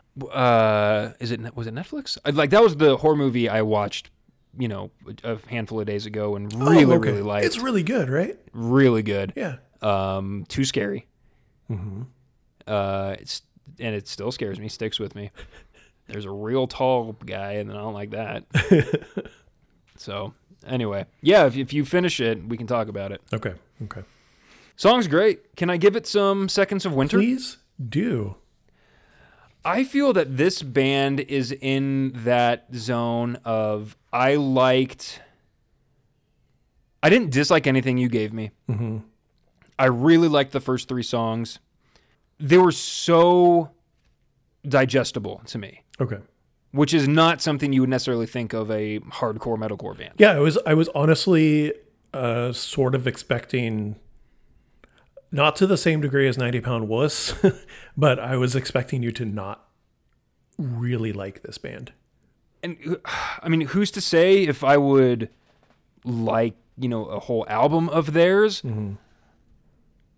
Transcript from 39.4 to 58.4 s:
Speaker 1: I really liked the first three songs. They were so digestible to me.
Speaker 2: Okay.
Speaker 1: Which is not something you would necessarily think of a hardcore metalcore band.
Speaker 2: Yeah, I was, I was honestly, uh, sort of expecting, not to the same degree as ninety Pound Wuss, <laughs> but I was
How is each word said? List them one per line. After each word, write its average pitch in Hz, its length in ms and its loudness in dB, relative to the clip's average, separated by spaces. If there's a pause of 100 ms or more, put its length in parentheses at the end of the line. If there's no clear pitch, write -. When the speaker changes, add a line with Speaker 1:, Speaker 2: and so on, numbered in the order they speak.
Speaker 1:
I 131 60 4
really 151 420 6
liked 143 240 2
the 139 80 -4
first 131 300 -4
three 127 140 -4
songs. 113 560 -4 (800)
They 151 200 6
were 180 160 8
so 170 960 4 (1000)
digestible 123 800 0
to - 120 -12
me. 101 260 -14 (180)
Speaker 2:
Okay. 123 160 -4 (540)
Speaker 1:
Which 143 220 0
is 147 140 4
not 160 340 2
something 143 300 -2
you 135 100 4
would 127 80 2
necessarily 123 360 -2
think 113 280 -8
of 110 160 -4
a 107 300 -4
hardcore 113 580 -6
metalcore 104 400 -8
band. - 200 -16
Speaker 2:
Yeah, 208 140 8
I 151 80 0
was, 151 260 2
I 156 80 2
was 160 160 2
honestly, 151 840 2 (420)
uh, 120 380 -2
sort 127 440 -2
of 127 120 -2
expecting, 113 880 -4 (1400)
not 147 260 2
to 190 100 2
the 190 100 4
same 156 240 2
degree 139 260 2
as 127 100 0
ninety 123 220 -2
Pound 117 300 -4
Wuss, 127 440 -2 (340)
<laughs> - 300 -16
but 135 220 4
I 123 160 -4
was 127 220 0